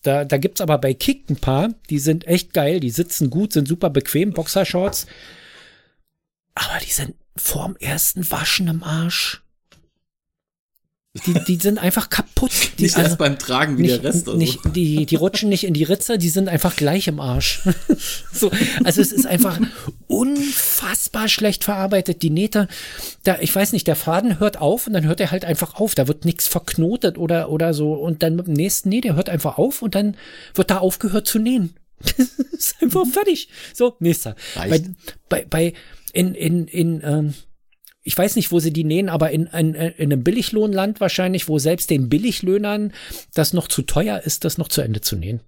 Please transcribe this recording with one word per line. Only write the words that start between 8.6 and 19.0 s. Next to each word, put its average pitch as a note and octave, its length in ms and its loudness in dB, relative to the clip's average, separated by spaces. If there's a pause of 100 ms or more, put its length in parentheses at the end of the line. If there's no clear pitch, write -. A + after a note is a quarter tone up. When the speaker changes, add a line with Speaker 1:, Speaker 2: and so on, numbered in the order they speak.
Speaker 1:
im E3 140 -2
Arsch. E3 600 -2 (1800)
Die, F3 80 2 (140)
die F3+ 80 4
sind G3 240 0
einfach F#3 300 0
kaputt. - 420 0 (260)
Die, - 60 2
Speaker 2:
Nicht E3+ 120 4
erst E3+ 100 6
Speaker 1:
also E3 120 2
Speaker 2:
beim C#3 220 2
Tragen C3+ 380 0
wie C3 60 2
Speaker 1:
nicht, B2+ 120 4
Speaker 2:
der A#2 80 -2
Rest, E3+ 240 0
also. - 100 0
Speaker 1:
nicht, E3 220 2 (160)
die, D#3 320 2
die E3 80 2
rutschen G3 340 2
nicht G3 140 2
in F3+ 100 0
die D3+ 100 2
Ritze, G3 360 0
die E3+ 100 2
sind F#3+ 180 2
einfach E3+ 280 0
gleich D#3 320 2
im D3+ 120 -2
Arsch. C3 460 0
<laughs> F#3+ 40 4 (600)
So, - 200 0 (340)
also - 160 2